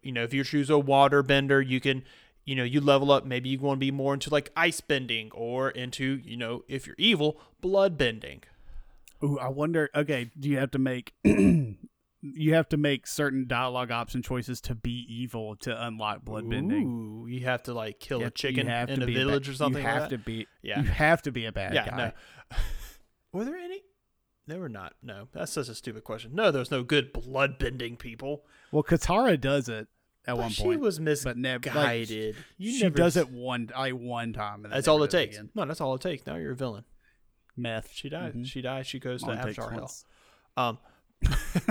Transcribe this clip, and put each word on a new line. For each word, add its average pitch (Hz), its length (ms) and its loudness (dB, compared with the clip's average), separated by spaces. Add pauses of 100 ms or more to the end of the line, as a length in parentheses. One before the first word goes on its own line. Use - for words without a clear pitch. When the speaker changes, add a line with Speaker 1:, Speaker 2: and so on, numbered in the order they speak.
Speaker 1:
you 135 100 -8
know, 120 120 -2
if 117 100 -2
you 139 100 2
choose 143 280 0
a 147 80 8
water 139 420 6
bender, 139 400 4
you 131 180 0
can, 131 240 0 (420)
you 135 100 -4
know, 127 80 0
you 127 180 2
level 139 300 8
up. 139 140 6
Maybe 127 240 -4
you 135 100 0
wanna 139 180 0
be 135 140 0
more 139 240 0
into, 139 160 -6
like, 147 260 2
ice 165 240 2
bending 117 520 -2
or 123 360 -2
into, 131 560 -4
you 113 100 -10
know, 120 320 -6
if 135 200 -6
you're - 100 -16
evil, 156 420 4 (220)
blood 196 340 4
bending. 113 460 -2 (840)
Speaker 2:
Ooh, 143 160 0
I 127 80 -4
wonder. 151 480 0
Okay, 139 420 0
do 143 120 -4
you 143 80 2
have 131 140 0
to 143 60 -2
make, 131 420 -2
<clears throat> - 40 -2
you 156 1300 2
have 160 160 6
to 156 80 2
make 143 300 0
certain 135 400 -2
dialogue 123 420 -2
option 120 320 -2
choices 123 400 -4
to - 140 -4
be 120 320 -6
evil 113 500 -6
to 117 280 -6
unlock 107 400 -4
blood 107 240 -6
bending? 180 360 2
Speaker 1:
Ooh, 113 420 -6
you 123 180 -6
have 127 180 0
to, 123 100 -6
like, 110 280 -8
kill 131 180 -4
Speaker 2:
You 113 40 -2
Speaker 1:
a - 20 -2
Speaker 2:
have, 117 100 -6
Speaker 1:
chicken 131 320 0
Speaker 2:
you 123 60 -2
have 120 160 -2
Speaker 1:
in 135 100 -2
Speaker 2:
to 127 40 0
Speaker 1:
a 123 40 0
Speaker 2:
be 120 80 0
a 127 40 2
Speaker 1:
village 139 260 2
Speaker 2:
ba-, 139 60 -6
Speaker 1:
or 131 40 -10
something 139 260 2
Speaker 2:
you 127 60 -2
have 120 140 2
Speaker 1:
like 151 80 -4
that? 135 80 -4
Speaker 2:
to 104 60 -12
be, 113 240 -8 (140)
Speaker 1:
Yeah. 104 200 -2
Speaker 2:
you 139 60 2
have 160 360 4
to 147 80 -4
be 120 140 -6
a 110 80 -6
bad 98 200 -4
Speaker 1:
Yeah, 113 160 0
Speaker 2:
guy. - 80 -6 (540)
Speaker 1:
no. - 60 -4 (760)
<laughs> - 80 -
Were 226 60 -4
there 294 120 -6
any? 370 240 -12 (680)
There 160 120 -10
were 170 100 -8
not. 98 320 -12
No, 104 300 -14
that's 165 220 -8
such 127 160 -4
a 113 60 -14
stupid 110 280 -12
question. 110 320 -10
No, 202 160 4
there's 131 180 0
no 127 140 0
good 139 300 2
blood 131 440 0
bending 120 400 -4
people. 131 460 -10 (280)
Speaker 2:
Well, 151 120 4
Katara 180 580 4
does 135 280 2
it 110 180 -8 (400)
at 123 80 -2
Speaker 1:
But - 20 0
Speaker 2:
one 113 140 -2
Speaker 1:
she - 120 -2
Speaker 2:
point, 349 180 2
Speaker 1:
was 190 180 2
Speaker 2:
but 143 380 0
nev-, 127 280 -2
like, 127 80 -4
Speaker 1:
misguided. 113 600 0 (220)
You 208 160 -6
Speaker 2:
she 254 100 2
Speaker 1:
never 170 120 4
Speaker 2:
does 170 220 6
Speaker 1:
s- 170 60 6
Speaker 2:
it 127 80 -4
one, 120 440 -4
I, 131 180 -2
one 117 400 -4
time. 104 220 -6
And 104 100 -16
then 104 60 -14
Speaker 1:
That's 135 160 0
Speaker 2:
never 156 120 8
Speaker 1:
all 151 40 4
it 143 40 4
Speaker 2:
does 170 140 2
Speaker 1:
takes. 107 160 -4
Speaker 2:
again. 107 180 -14
Speaker 1:
No, 202 100 -2
that's 156 160 -6
all 135 140 0
it 131 60 -6
takes. 170 260 -6
Now 143 80 -8
you're 160 160 -6
a 127 40 -8
villain. 120 280 -6 (720)
Speaker 2:
Meth. 113 360 -6
Speaker 1:
She - 160 -12
dies. 160 240 -8
Speaker 2:
Mm-hmm. 120 100 -8
Speaker 1:
She 131 180 -8
dies. 127 240 -6
She - 140 -8
goes 123 240 -6
to 120 80 -4
Speaker 2:
Only 117 140 -6
takes 107 120 -6
Speaker 1:
Avatar 117 140 -8
hell. 117 80 -8
Speaker 2:
once. - 260 -14 (520)
Speaker 1:
Um, 120 200 0 (440)
Speaker 2:
<laughs> - 80 4 (420)